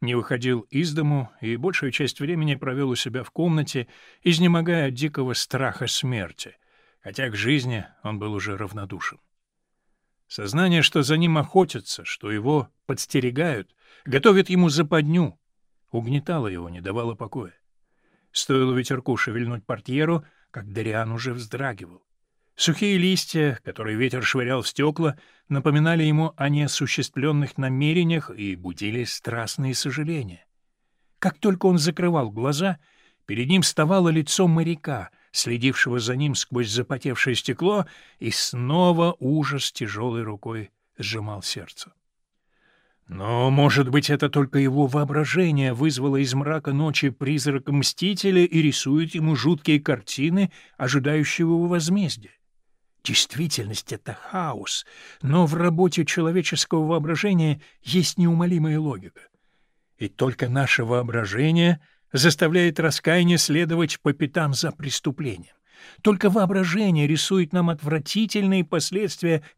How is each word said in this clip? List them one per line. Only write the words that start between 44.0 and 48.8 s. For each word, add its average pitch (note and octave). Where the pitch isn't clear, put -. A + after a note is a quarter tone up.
это C#3+
только C#3
его C#3
воображение C#3+
вызвало C3+
из C3+
мрака D3
ночи C#3+
призрак C#3
Мстителя F3+
и E3
рисует D#3